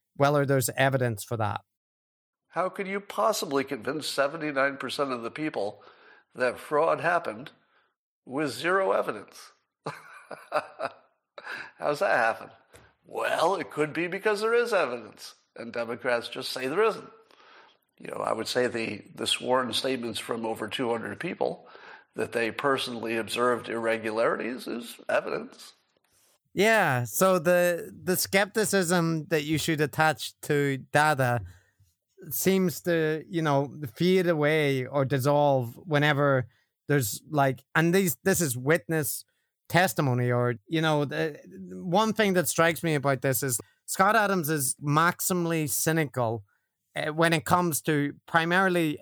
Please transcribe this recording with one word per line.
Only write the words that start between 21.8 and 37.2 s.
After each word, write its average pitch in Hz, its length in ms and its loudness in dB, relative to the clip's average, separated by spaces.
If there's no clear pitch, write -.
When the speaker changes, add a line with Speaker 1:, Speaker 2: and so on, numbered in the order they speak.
Speaker 2:
that - 160 -4
they 117 180 0
personally 120 640 -2
observed 113 520 0
irregularities 113 1000 -2
is 117 300 -10
evidence. - 640 -4
Speaker 1:
Yeah, 185 520 4
so 185 360 4
the, 175 520 2
the 175 120 0
skepticism 180 1120 0
that 156 120 2
you 151 160 0
should 156 220 0
attach 156 640 0
to 143 360 0
data 131 480 2
seems 185 520 2
to, 160 460 0
you 165 140 -2
know, 139 320 2
fade 180 320 4
away 147 580 2
or 135 180 0
dissolve 139 720 2
whenever 143 720 2
there's, 143 420 0